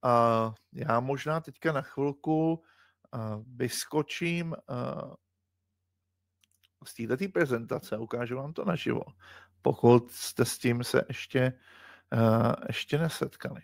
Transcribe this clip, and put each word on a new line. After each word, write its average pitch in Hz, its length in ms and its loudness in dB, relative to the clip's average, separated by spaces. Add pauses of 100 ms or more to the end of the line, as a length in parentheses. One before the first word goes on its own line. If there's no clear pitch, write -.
A 117 500 4 (200)
já - 260 0
možná 139 420 -4
teďka 160 300 -4
na 139 100 -2
chvilku, 156 800 -2 (500)
eh, 127 40 -8 (380)
vyskočím, 160 1000 -4
eh, - 600 -8 (1700)
z - 80 -18
této 127 400 -4
prezentace, 120 640 -2
ukážu 120 400 -6
vám 139 160 -10
to - 120 -6
naživo, - 360 0 (600)
pokud 120 500 6
jste - 340 -2
s - 120 -6
tím 120 260 0
se - 240 2
ještě, 127 460 -2 (600)
eh, 113 420 4 (120)
ještě - 300 -4
nesetkali. - 680 -4